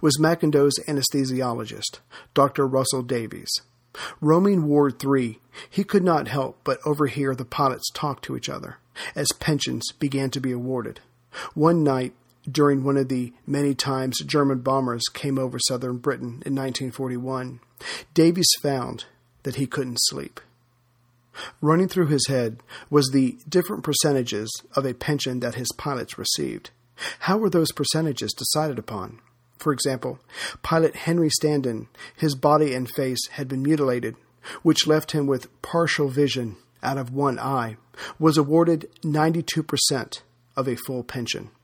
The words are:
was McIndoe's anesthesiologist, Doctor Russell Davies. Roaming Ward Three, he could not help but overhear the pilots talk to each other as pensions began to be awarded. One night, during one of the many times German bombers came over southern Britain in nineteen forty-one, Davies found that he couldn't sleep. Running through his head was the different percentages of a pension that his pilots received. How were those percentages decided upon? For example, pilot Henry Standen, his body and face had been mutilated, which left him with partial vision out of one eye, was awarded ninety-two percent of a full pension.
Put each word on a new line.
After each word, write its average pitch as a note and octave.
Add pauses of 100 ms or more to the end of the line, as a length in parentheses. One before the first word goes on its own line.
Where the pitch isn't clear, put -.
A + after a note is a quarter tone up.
was D3
McIndoe's D3+
anesthesiologist, B2+ (340)
Doctor C#3+
Russell C3
Davies. B2 (720)
Roaming F3
Ward D3
Three, C3 (320)
he G3+
could G3+
not D#3+
help C3+
but C3+
overhear C#3+
the B2+
pilots B2+
talk C#3+
to C3+
each B2
other - (360)
as - (100)
pensions C3
began C3+
to C3
be B2+
awarded. B2 (540)
One D#3+
night, C3 (380)
during C#3
one C#3
of C3+
the B2 (140)
many C#3+
times C3
German C#3
bombers B2
came C#3
over C3
southern B2
Britain B2
in C#3
nineteen C3+
forty-one, B2+ (540)
Davies E3+ (120)
found B2+ (400)
that B2+
he C3+
couldn't B2+
sleep. - (1200)
Running E3
through F3+
his C#3+
head A#2+ (280)
was C#3+
the C3 (100)
different F3+
percentages B2+ (260)
of C3+
a B2+
pension C3+
that A#2+
his B2
pilots -
received. - (500)
How F#3
were A3
those E3
percentages D3
decided D3+
upon? G#2 (380)
For D3+
example, B2+ (420)
pilot D#3+
Henry E3
Standen, C3 (280)
his D3
body D3
and B2+
face C3
had C#3
been C3+
mutilated, C3 (480)
which D#3+
left D#3
him D3
with C3+ (100)
partial D#3
vision C3 (260)
out C3+
of B2
one C3+
eye, A#2 (400)
was D#3
awarded D#3+ (140)
ninety-two D#3+
percent - (340)
of C3+
a B2
full B2+
pension. A#2 (140)